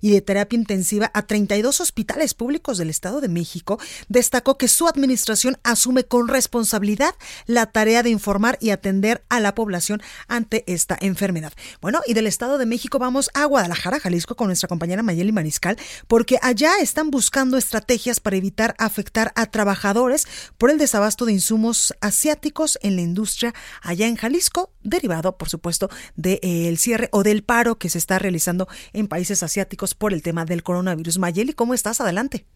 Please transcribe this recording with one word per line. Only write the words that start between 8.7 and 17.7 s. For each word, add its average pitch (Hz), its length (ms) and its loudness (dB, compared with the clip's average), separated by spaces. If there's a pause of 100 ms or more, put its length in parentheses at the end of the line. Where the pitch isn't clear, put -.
a 240 120 2
la 202 120 2
población 208 460 -2 (300)
ante 233 420 -2
esta 170 300 -2
enfermedad. 185 500 -2 (300)
Bueno, 240 240 0
y 240 80 0
del 220 140 2
Estado 254 300 -2
de 254 100 0
México 240 320 -2
vamos 254 340 0
a 285 100 2
Guadalajara, 226 560 0
Jalisco, 175 360 -2
con 220 120 0
nuestra 180 220 -2
compañera 175 340 -2
Mayeli 190 300 2
Mariscal, 175 420 -2 (320)
porque 233 340 4
allá 254 380 4
están 311 300 0
buscando 262 480 2
estrategias 233 640 0